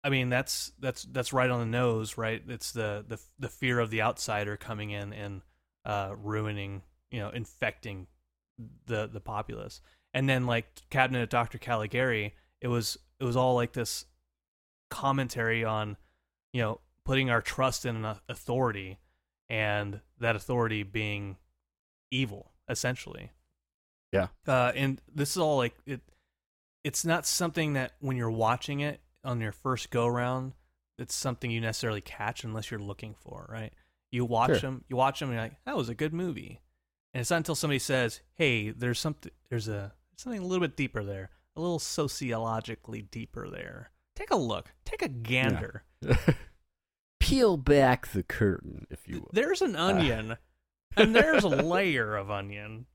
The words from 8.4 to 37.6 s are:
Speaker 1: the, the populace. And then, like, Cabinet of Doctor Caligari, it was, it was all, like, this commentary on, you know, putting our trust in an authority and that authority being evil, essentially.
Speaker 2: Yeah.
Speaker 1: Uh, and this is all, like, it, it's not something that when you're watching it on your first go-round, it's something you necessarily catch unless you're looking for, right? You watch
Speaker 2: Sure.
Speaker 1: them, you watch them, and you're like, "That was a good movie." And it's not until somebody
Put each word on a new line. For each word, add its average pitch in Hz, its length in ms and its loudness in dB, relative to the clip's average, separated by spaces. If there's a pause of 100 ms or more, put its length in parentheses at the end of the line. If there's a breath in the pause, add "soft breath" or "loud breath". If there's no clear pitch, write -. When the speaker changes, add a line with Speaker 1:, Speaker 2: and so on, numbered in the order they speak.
Speaker 1:
the, 110 240 -2
the 107 80 -12
populace. 107 640 -10 (320)
And 131 160 0
then, 127 160 2
like, 117 200 0 (260)
Cabinet 131 320 2
of 107 60 -4
Doctor 120 280 0
Caligari, 113 760 -2 (260)
it 127 60 -4
was, 120 300 0 (220)
it 135 40 -6
was 120 120 0
all, 127 200 4
like, 120 180 0
this - 320 -4 (840)
commentary 120 720 0
on, 107 340 -2 (560)
you 123 80 0
know, 110 180 -2 (240)
putting 135 260 2
our 117 120 4
trust - 440 -2
in 113 200 -4
an 107 100 -4 (140)
authority 107 680 -2 (520)
and 104 520 -2 (180)
that 113 160 2
authority 113 480 0
being 101 540 -6 (720)
evil, 127 400 -4 (180)
essentially. - 600 -6 (800)
Speaker 2:
Yeah. 95 160 2 (200)
Speaker 1:
Uh, 127 280 4
and 135 260 0 (120)
this 143 180 -2
is - 60 -2
all, 156 200 4
like, 120 180 0 (100)
it, 135 160 -8 (840)
it's 147 220 -2
not 165 200 2
something 160 480 0
that 131 260 0
when 131 180 -2
you're 113 140 0
watching 117 480 2
it 147 220 -4 (220)
on 123 180 -2
your 107 100 -2
first - 400 -4
go-round, 123 640 0 (440)
it's 120 180 -8
something 123 360 -2
you 113 100 0
necessarily 110 400 -2
catch - 420 -6
unless 110 280 -8
you're 113 80 -8
looking 101 400 -10
for, 98 320 -16
right? 110 220 -10 (380)
You 123 120 0
watch 120 280 4
Speaker 2:
Sure. 127 80 6
Speaker 1:
them, 131 280 -6
you 131 80 -6
watch 131 240 2
them, 143 100 -4
and 120 60 -2
you're 113 80 -2
like, 113 220 -12
"That 277 100 -4
was 127 140 -2
a 117 60 -6
good 151 180 -2
movie." 165 480 -6 (520)
And 127 80 -2
it's 120 100 0
not 170 60 4
until 156 180 0
somebody 143 240 2